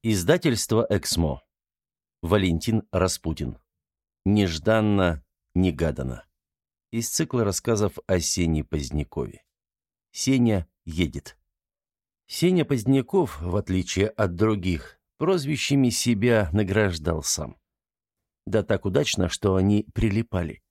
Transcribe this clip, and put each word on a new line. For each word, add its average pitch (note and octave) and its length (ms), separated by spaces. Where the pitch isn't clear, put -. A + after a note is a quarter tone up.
Издательство A2+ 840
"Эксмо". E2 540
Валентин F#2 680
Распутин. D#2+ 680
Нежданно, G2+ 960
негаданно. D2 720
Из A2+ 160
цикла B2+ 380
рассказов G2+ 600
о F#2 140
Сене D#2+ 460
Позднякове. C#2+ 800
Сеня A#2 560
едет. D#2 540
Сеня F3 380
Поздняков, C3+ 760
в F2 140
отличие F#2+ 540
от F#2 260
других, F#2 640
прозвищами C#3+ 680
себя A2+ 640
награждал F2+ 720
сам. - 320
Да G#2 160
так F#2+ 220
удачно, F#2 460
что G2 260
они G2+ 380
прилипали. G2 760